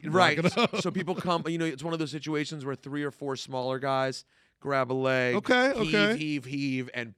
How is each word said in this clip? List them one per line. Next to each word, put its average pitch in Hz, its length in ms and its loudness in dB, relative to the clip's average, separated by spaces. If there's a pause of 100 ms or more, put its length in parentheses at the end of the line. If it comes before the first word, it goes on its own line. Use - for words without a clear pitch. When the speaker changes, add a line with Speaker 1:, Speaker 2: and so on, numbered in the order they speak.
Speaker 1:
Right. 156 360 4
Speaker 2:
rock 170 100 4
it - 60 -4
up. 240 240 2
Speaker 1:
So 180 80 0
people 180 240 -2
come, 170 340 0
you 165 120 -2
know, 165 60 0
it's 147 180 -4
one 165 100 -4
of 165 60 0
those 156 120 -2
situations 151 540 -4
where 139 100 -4
three 143 280 -6
or 139 80 -4
four 139 240 -6
smaller 131 420 -4
guys 131 480 -2 (360)
grab 135 280 0
a 131 40 -2
leg, 131 420 2
Speaker 2:
Okay, 254 400 4
Speaker 1:
heave, 175 200 0
Speaker 2:
okay. 208 220 4
Speaker 1:
heave, 151 280 -4
heave, 131 480 -4
and 117 240 -6